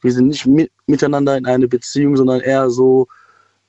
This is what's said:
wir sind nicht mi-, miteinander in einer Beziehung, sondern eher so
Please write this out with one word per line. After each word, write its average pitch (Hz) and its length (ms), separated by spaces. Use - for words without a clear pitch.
wir 123 120
sind 127 160
nicht 147 180
mi-, 147 240
miteinander 143 500
in 127 100
einer 127 220
Beziehung, 143 480
sondern 127 240
eher 135 300
so 131 360